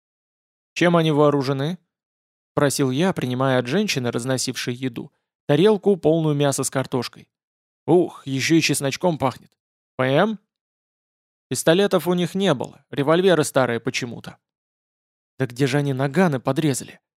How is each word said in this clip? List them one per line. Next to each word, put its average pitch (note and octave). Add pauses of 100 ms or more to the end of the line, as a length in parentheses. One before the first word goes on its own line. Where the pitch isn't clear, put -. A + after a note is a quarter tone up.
(760)
"Чем F3
они D#3+
вооружены?" — C#3+ (720)
спросил C#3+
я, E3+
принимая B2+
от B2
женщины, C#3
разносившей B2
еду, B2+ (340)
тарелку, G3
полную D#3
мяса C#3
с -
картошкой. - (580)
"Ух, D#3+
еще C3+
и D#3+
чесночком C#3+
пахнет. - (400)
П B2+
М?" F3+ (1080)
Пистолетов E3+
у F3+
них F3
не F#3+
было, A2
револьверы D#3+
старые A#2+
почему-то. A#2+ (1000)
"Да C3
где A#2+
же C3
они C#3+
наганы C#3
подрезали? C#3 (160)